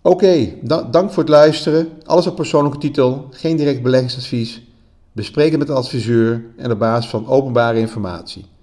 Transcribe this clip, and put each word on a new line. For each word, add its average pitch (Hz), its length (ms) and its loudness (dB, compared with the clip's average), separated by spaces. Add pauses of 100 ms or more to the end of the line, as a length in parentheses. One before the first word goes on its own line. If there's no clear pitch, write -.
Oké, 180 520 2 (100)
da-, 151 280 -2
dank 185 200 2
voor 175 120 -2
het 147 100 0
luisteren. 156 560 4 (160)
Alles 175 220 2
op 190 100 -6
persoonlijke 147 420 -2
titel, 139 520 -2
geen 165 260 -4
direct 143 260 0
beleggingsadvies. 123 800 -2 (500)
Bespreek 147 380 0
het 156 80 0
met 143 100 -2
een 151 60 -4
adviseur 117 720 0 (120)
en 127 140 -8
op 110 80 -2
basis 113 320 -2
van 110 160 -6
openbare 120 520 2
informatie. 101 680 -8 (180)